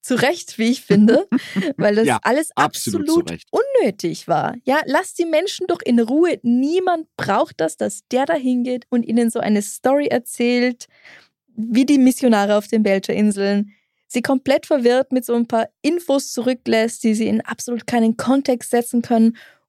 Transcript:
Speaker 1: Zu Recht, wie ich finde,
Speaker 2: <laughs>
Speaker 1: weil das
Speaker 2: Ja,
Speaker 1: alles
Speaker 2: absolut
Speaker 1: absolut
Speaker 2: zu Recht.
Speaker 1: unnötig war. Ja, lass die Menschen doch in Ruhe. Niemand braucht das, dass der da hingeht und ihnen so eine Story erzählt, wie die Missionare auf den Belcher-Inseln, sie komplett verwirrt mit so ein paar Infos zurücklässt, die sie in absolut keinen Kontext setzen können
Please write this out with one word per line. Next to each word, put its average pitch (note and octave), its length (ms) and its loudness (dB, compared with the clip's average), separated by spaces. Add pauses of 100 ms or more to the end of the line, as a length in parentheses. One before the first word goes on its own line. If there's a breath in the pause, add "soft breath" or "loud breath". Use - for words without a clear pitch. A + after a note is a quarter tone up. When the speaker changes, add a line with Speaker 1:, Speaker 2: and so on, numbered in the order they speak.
Speaker 1:
Zu B3+ 140 -2
Recht, C#4+ 420 -2
wie A3+ 120 2
ich C4 120 -2
finde, A#3 480 4
Speaker 2:
<laughs> - 480 -4
Speaker 1:
weil G#3 160 2
das A3 120 2
Speaker 2:
Ja, E3 160 2
Speaker 1:
alles C#4 320 -2
Speaker 2:
absolut - 540 -2
Speaker 1:
absolut - 180 0
Speaker 2:
zu - 60 -8
Recht. - 180 -14
Speaker 1:
unnötig F#4 760 -2
war. D3+ 260 -2 (100)
Ja, C#4 200 0
lass D#4 300 -2
die E4+ 100 -2
Menschen E4+ 420 -2
doch F4 160 -2
in A#3+ 160 2
Ruhe. C#4 440 2
Niemand D#4+ 640 0 (100)
braucht A#3 440 -2
das, D#4 180 -4
dass - 320 -6
der C4 160 0
da E4 80 -2
hingeht B3 560 -2
und A#3+ 120 0
ihnen A#3 280 0
so A#3 100 -4
eine G#3 220 0
Story C#4 460 -2
erzählt, B3 800 -2 (680 soft breath)
wie A#3 300 0
die C#4+ 120 4
Missionare A3+ 580 4
auf G#3 100 0
den A3 160 0
Belcher-Inseln, G3+ 920 0 (340 soft breath)
sie B3 160 -4
komplett C4+ 440 0
verwirrt B3+ 440 2
mit B3+ 140 -2
so A#3+ 100 -2
ein A#3 140 0
paar A3+ 200 -2 (140)
Infos C#4+ 500 -2
zurücklässt, A#3 680 -2
die A3 120 2
sie A3 120 -2
in A3 140 0
absolut - 460 -8
keinen A3+ 300 2
Kontext C4 540 0
setzen A#3+ 320 0
können A3+ 340 2 (320 loud breath)